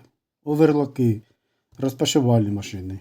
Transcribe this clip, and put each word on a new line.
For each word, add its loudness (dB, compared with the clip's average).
оверлоки, 2
розпашивальні 0
машини, -10